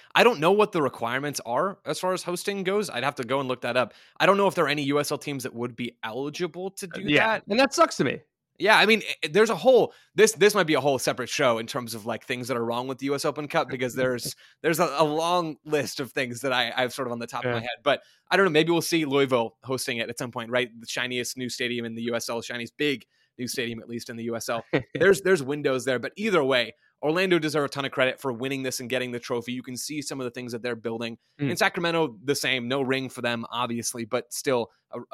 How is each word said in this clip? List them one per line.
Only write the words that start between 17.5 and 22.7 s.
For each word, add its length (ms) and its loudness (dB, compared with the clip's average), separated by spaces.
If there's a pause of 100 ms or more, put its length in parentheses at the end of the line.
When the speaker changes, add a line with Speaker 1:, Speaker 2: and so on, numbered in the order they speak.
Speaker 1:
my 60 0
Speaker 2:
Yeah. 60 -4
Speaker 1:
head. 200 -8
But 200 2 (280)
I 60 2
don't 100 6
know, 40 2
maybe 200 4
we'll 100 4
see 260 0
Louisville 580 2
hosting 320 -4
it 120 -4
at 100 -10
some 120 -6
point, 200 -8
right? 280 2
The 80 -20
shiniest 500 -4
new 120 -6
stadium 360 -4
in 120 -8
the 60 -8
U 120 -2
S 140 -4
L, 140 -4
shiniest 340 -10